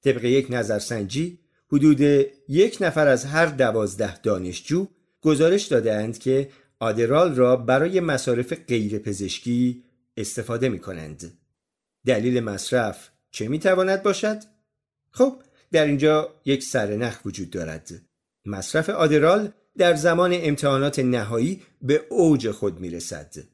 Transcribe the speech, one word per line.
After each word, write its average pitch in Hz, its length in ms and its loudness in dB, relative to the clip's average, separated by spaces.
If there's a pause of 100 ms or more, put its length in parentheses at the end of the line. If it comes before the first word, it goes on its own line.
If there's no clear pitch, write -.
طبق 123 200 0
یک 127 260 2
نظرسنجی، 113 880 -4 (320)
حدود 143 300 4 (460)
یک 190 340 2
نفر 160 260 2
از 127 180 2
هر 156 200 0
دوازده 110 760 -2
دانشجو 104 680 -4 (340)
گزارش 160 420 2
داده‌اند 110 560 -2
که 135 300 -2 (300)
آدرال 120 560 2
را 127 200 4
برای 135 440 0
مصارف 131 540 -2
غیر 107 460 -4
پزشکی 120 840 -4 (340)
استفاده 117 520 -4
می‌کنند. 85 680 -12 (680)
دلیل 123 340 2
مصرف 107 720 -4 (220)
چه 110 160 -8
می‌تواند 185 560 0
باشد؟ 214 340 -2 (760)
خب، 262 300 0 (300)
در 156 140 4
اینجا 151 480 2 (120)
یک 135 180 0
سرنخ 107 600 -4
وجود 95 240 -10
دارد. 80 400 -10 (560)
مصرف 104 440 -4
آدرال 170 640 2 (260)
در 175 160 4
زمان 170 400 2
امتحانات 143 680 0
نهایی 123 600 -2 (200)
به 139 280 0
اوج 151 420 4
خود 98 280 -4
می‌رسد. 85 560 -12 (180)